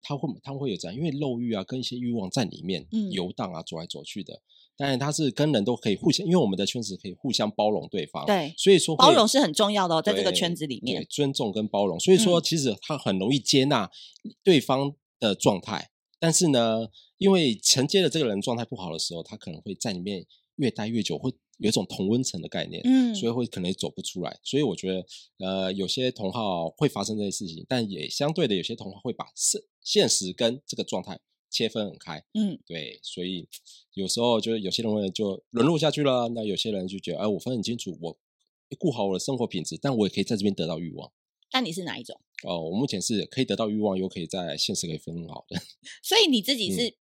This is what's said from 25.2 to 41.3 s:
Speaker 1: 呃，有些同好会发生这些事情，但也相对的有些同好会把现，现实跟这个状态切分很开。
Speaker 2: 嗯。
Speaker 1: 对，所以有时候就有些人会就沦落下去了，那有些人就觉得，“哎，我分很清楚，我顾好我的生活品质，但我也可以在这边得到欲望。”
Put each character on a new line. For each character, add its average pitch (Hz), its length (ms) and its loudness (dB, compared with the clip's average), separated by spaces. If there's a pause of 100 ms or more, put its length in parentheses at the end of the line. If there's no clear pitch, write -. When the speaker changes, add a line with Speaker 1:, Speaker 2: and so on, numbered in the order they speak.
Speaker 1:
呃， 95 280 -2
有 98 120 -2
些 127 240 -2
同 95 220 -6
好 92 380 -2
会 - 180 -2
发 101 160 -4
生 107 140 -4
这 104 60 -2
些 98 60 -2
事 98 160 -8
情， 82 220 -12
但 117 220 0
也 76 180 -8
相 147 240 -2
对 160 160 0
的 104 60 2
有 90 80 0
些 113 120 -6
同 101 160 -12
好 98 100 -18
会 123 120 -6
把 - 220 -8
现， - 260 0 (220)
现 190 260 2
实 92 240 0
跟 120 340 -2
这 - 100 -8
个 - 80 -4
状 95 180 -6
态 90 160 -12 (320)
切 113 180 -2
分 107 200 -2
很 - 100 -14
开。 78 260 -12 (100)
Speaker 2:
嗯。 208 320 -2
Speaker 1:
对， 85 360 -10
所 - 220 -8
以 90 240 -6 (460)
有 95 120 -4
时 117 140 -2
候 117 200 4
就 113 160 -2
有 95 140 -4
些 113 120 -2
人 107 120 0
会 104 160 0
就 95 400 -4
沦 120 160 2
落 160 120 4
下 151 120 2
去 147 120 -2
了， 127 260 2
那 117 160 -6
有 101 100 -2
些 113 160 -2
人 95 160 -2
就 95 120 -6
觉 87 140 -6
得 78 80 -4
，“哎， 101 60 0
我 101 120 0
分 127 160 -4
很 110 80 -2
清 117 140 -4
楚， 92 240 -8
我 82 180 -8 (600)
顾 165 140 2
好 110 140 0
我 95 80 2
的 92 40 -2
生 131 180 -2
活 117 100 0
品 87 180 -4
质， 80 160 -8
但 139 160 0
我 104 100 4
也 - 80 -2
可 104 60 -2
以 98 40 2
在 117 120 -2
这 95 60 -2
边 101 120 2
得 85 120 -2
到 82 120 -4
欲 82 140 -8
望。” - 180 -14 (420)